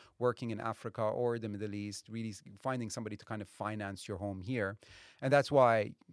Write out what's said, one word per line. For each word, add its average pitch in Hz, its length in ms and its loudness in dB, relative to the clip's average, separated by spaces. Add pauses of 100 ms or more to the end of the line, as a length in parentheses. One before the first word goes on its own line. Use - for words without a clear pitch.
(180)
working 120 320 0
in 104 80 -6
Africa 113 440 -6
or 117 360 0
the 110 80 -6
Middle 104 260 -4
East, 104 360 -8
really 113 220 -6
s-, 101 100 -12 (180)
finding 127 300 -2
somebody 110 260 -8
to - 80 -16
kind 107 180 -8
of 101 60 -10
finance 104 640 -6
your 101 80 -4
home 98 240 -6
here. 107 340 -2 (460)
And 131 100 2
that's 143 180 6
why, 120 420 6 (220)